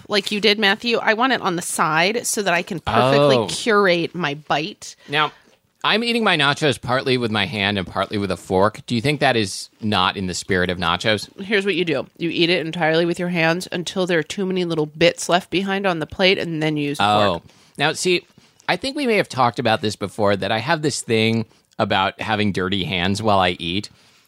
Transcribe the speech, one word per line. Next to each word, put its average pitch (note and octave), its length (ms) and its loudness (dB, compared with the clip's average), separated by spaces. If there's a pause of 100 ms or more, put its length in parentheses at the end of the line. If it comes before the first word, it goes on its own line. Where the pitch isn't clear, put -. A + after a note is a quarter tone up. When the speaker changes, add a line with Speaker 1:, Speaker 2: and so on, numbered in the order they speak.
Speaker 1:
like G#3 240 0
you G#3 80 -2
did, G#3 180 2
Matthew. A3 420 0
I A3 160 2
want B3 180 2
it - 80 -2
on F3 160 -2
the F3+ 40 -4
side F#3 640 0
so - 180 -2
that F3+ 100 2
I F3 80 2
can F3 180 -6
perfectly C3 560 4
Speaker 2:
Oh. A2 140 2
Speaker 1:
curate F#3 680 0
my D3 200 -2
bite. D#3 600 -6 (140)
Speaker 2:
Now, D3 240 0 (500)
I'm F3+ 180 2
eating A#3 220 0
my F#3 140 2
nachos C#3+ 440 0
partly B2+ 360 0
with A#2+ 120 0
my G#2 160 0
hand G2+ 320 0
and F#2 80 -2
partly G2 320 -4
with G2 140 -2
a E2+ 60 -4
fork. G2 480 0
Do A#2+ 100 -4
you A2+ 60 -2
think C#3+ 180 -2
that C3+ 160 2
is G#2 320 -4 (140)
not G2 340 0
in F#2+ 120 -4
the F2 60 -4
spirit F2+ 360 0
of F2 80 -2
nachos? F2+ 500 0 (160)
Speaker 1:
Here's G3 220 -2
what G3 100 0
you F3 80 0
do. D3+ 240 -4 (100)
You E3+ 120 -4
eat E3+ 200 0
it E3 160 0
entirely D#3+ 400 0
with E3+ 140 -2
your F3 80 -4
hands E3+ 460 0
until F3+ 340 -4
there F3 120 2
are D3+ 40 -2
too G3 220 -6
many F#3 180 -2
little D#3+ 220 -2
bits D#3 420 0
left F3 220 0
behind G3 360 -2
on E3+ 140 0
the D3+ 80 -6
plate, F#3+ 300 2
and D#3+ 260 -4
then D#3 140 0
you C#3+ 100 -2
use C#3 140 -2
a - 20 4
Speaker 2:
Oh. G#2 280 4
Speaker 1:
fork. E2+ 120 -4 (340)
Speaker 2:
Now, D3 140 0
see, - 340 -2 (440)
I F3+ 80 2
think C4+ 180 -6
we D4 120 -2
may G#3+ 100 2
have E3+ 100 2
talked A#2+ 320 0
about A2 220 2
this G#2+ 160 -4
before, G2+ 400 0
that G2 160 -2
I A2 60 -2
have D3+ 240 -2
this C#3+ 180 -2
thing A2+ 460 0 (300)
about G2 440 0
having G#2 320 0
dirty F#2 320 -2
hands F#2+ 360 -2
while G2+ 180 4
I F2+ 200 2
eat. F2 300 -6 (380)